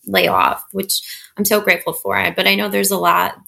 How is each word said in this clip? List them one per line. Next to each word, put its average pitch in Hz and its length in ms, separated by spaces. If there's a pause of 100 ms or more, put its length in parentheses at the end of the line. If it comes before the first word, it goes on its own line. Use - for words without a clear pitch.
lay 170 220
off, - 440
which 190 300 (340)
I'm 202 80
so 208 160
grateful 175 320
for. - 440
But 185 100
I 196 80
know 208 140
there's 196 220
a 190 80
lot, 175 380 (120)